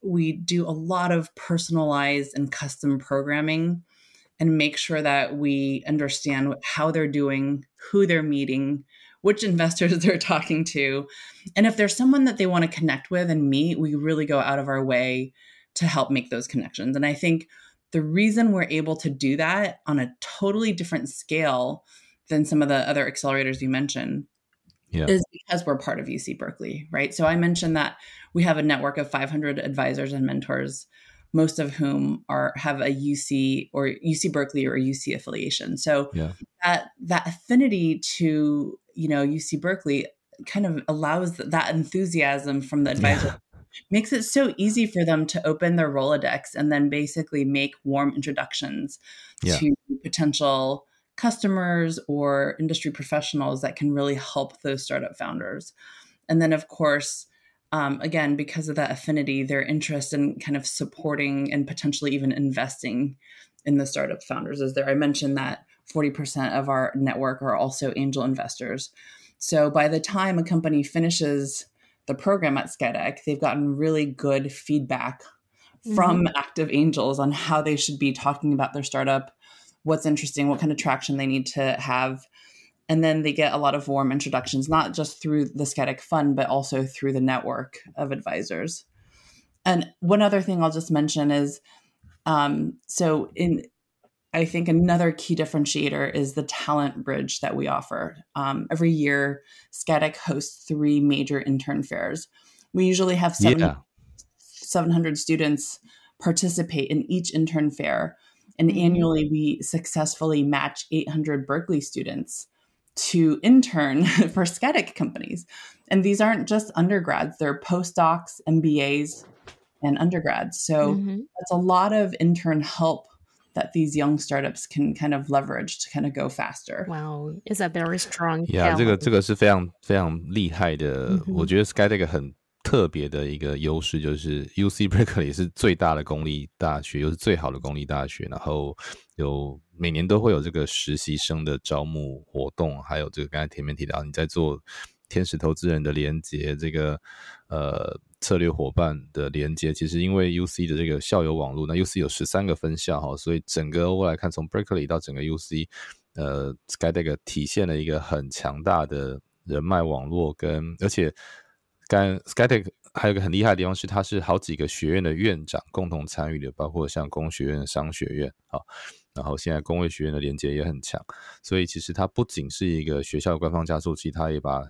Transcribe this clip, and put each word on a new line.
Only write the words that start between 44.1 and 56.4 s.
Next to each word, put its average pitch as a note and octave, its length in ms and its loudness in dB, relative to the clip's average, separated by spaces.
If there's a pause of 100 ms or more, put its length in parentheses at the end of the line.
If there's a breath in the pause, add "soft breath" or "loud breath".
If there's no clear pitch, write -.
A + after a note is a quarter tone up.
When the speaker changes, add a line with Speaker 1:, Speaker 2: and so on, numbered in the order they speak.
Speaker 1:
it A#3 120 0
so C4+ 320 2
easy G#3+ 300 2
for F3+ 180 0
them D#3 220 2
to D#3+ 200 -4
open E3+ 300 2
their D#3+ 140 4
Rolodex C#3 680 0
and D3 160 2
then C#3+ 160 4
basically D3 560 -2
make C#3 300 0 (100)
warm C#3 300 0
introductions C#3 840 -6 (440 loud breath)
Speaker 2:
Yeah. F2+ 160 2
Speaker 1:
to D3 160 4 (280)
potential C#3 840 0 (300)
customers F3+ 920 0
or C#3+ 500 0
industry D#3+ 320 -2
professionals C#3 720 -2
that C3+ 160 -4
can D3 160 0
really C#3+ 220 2
help C3+ 480 -6
those C3+ 200 -4
startup - 360 -6
founders. - 560 -8 (560 loud breath)
And E3 100 6